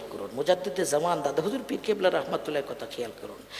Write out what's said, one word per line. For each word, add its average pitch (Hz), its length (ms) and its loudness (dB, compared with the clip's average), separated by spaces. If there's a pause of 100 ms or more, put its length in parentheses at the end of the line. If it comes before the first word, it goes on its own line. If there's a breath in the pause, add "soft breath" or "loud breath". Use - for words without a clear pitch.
(100)
করুন, 101 220 -6
মুজাদ্দিদে 180 520 2
জামান 160 380 2
দাদা 143 200 2
হুজুর 226 260 0
পীর 269 140 0
কেবলা 202 280 4
রহমাতুল্লাহর 147 640 0
কথা 117 120 -10
খেয়াল 113 260 -6 (100)
করুন, 104 140 -10 (240 loud breath)